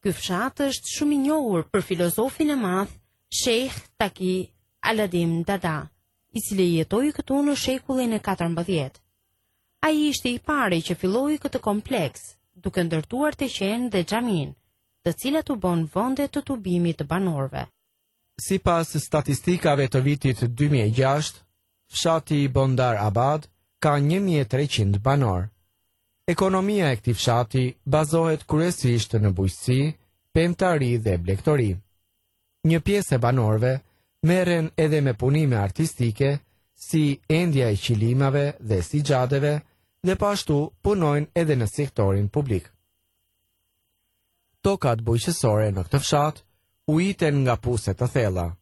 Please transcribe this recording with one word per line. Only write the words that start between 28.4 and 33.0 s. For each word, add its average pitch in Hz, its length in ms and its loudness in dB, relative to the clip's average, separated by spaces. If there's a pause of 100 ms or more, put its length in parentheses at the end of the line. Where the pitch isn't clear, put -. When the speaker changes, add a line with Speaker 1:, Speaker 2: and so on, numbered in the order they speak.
Speaker 2:
kryesisht 151 680 0
në 104 180 4
bujqësi, 98 440 0 (560)
pemtari 165 640 2
dhe 107 200 0
blegtori. 98 540 0 (1000)
Një 165 160 4
pjesë 202 320 0